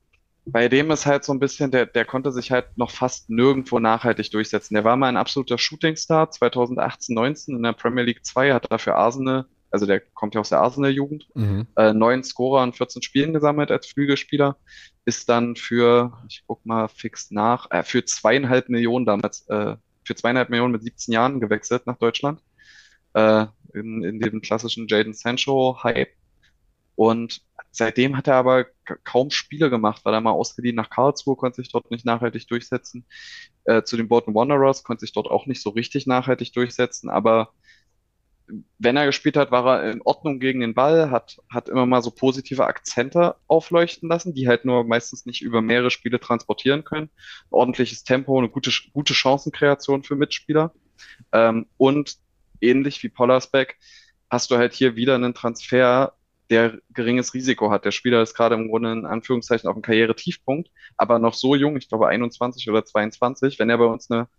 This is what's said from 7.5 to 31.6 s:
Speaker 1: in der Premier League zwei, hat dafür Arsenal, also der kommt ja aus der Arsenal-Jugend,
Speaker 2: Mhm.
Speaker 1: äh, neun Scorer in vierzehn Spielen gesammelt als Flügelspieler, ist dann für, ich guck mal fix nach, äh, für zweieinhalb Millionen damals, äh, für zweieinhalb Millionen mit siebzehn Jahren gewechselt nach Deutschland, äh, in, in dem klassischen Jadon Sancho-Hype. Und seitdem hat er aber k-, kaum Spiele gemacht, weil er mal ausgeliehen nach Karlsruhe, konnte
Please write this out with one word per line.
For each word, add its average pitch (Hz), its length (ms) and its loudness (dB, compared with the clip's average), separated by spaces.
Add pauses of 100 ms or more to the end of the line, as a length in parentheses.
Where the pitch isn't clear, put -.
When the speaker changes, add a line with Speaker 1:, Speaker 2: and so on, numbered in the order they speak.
Speaker 1:
in 117 80 -2
der 113 80 2
Premier 120 320 -2
League 117 200 -4
zwei, 135 280 2
hat - 180 0
dafür - 240 0
Arsenal, 131 520 0 (260)
also 101 140 0
der 95 140 2
kommt - 340 -8
ja 110 60 0
aus 104 80 -4
der 73 100 2
Arsenal-Jugend, 139 760 0
Speaker 2:
Mhm. 107 420 -2
Speaker 1:
äh, 110 160 6
neun 120 320 2
Scorer 131 400 0
in 123 80 -4
vierzehn - 300 -8
Spielen 147 300 0
gesammelt 147 380 0
als 139 160 -2
Flügelspieler, 143 720 0 (480)
ist - 240 -4
dann 120 260 2
für, 120 580 2 (160)
ich - 200 -18
guck - 180 -10
mal 113 220 -2
fix - 420 -14
nach, 110 400 -2
äh, 87 140 0
für 123 200 -2
zweieinhalb 127 640 0
Millionen 120 380 0
damals, 104 420 -2
äh, 107 280 -4 (260)
für - 140 -10
zweieinhalb 120 340 0
Millionen 120 220 0
mit 107 100 -4
siebzehn 117 320 -6
Jahren 127 240 2
gewechselt 110 480 -4
nach 127 120 -6
Deutschland, 143 420 -2 (720)
äh, 110 340 4 (260)
in, 110 300 -8
in 107 160 -6
dem 110 220 -4
klassischen 113 480 -6
Jadon 107 260 0
Sancho-Hype. 131 960 -2 (840)
Und 113 440 0 (300)
seitdem 123 460 0
hat 135 100 -6
er 139 80 4
aber 127 300 4
k-, - 400 -16
kaum 135 260 0
Spiele 147 400 -2
gemacht, 107 340 -2
weil 107 100 0
er 110 60 0
mal 113 120 0
ausgeliehen 117 420 -4
nach 113 160 -6
Karlsruhe, 139 460 0
konnte 127 260 -6